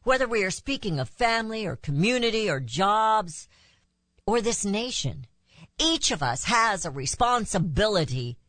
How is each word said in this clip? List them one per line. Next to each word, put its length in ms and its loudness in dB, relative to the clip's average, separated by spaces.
Whether 240 2
we 160 0
are 80 -2
speaking 480 -4
of 80 -4
family 580 -2
or 80 -4
community 720 0
or 120 0
jobs 880 0
or 160 2
this 240 -2
nation, 640 -4
each 360 2
of 100 -2
us 220 -2
has 400 2
a 80 -6
responsibility 1500 0